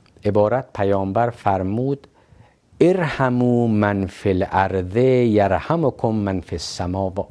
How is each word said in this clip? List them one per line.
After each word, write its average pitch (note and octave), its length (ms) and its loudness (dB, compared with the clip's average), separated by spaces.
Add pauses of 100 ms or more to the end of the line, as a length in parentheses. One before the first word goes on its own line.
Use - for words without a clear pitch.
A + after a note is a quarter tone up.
(260)
عبارت G#2+ 480 0
پیامبر G2 560 0
فرمود: G#2+ 800 -4 (720)
«ارحموا B2+ 840 2
من G#2 380 2
فی F#2+ 240 -4
الارض F#2 680 0
یرحمکم A#2+ 1120 2
من G2+ 300 -2
فی - 160 -10
السما، F#2 580 -6 (180)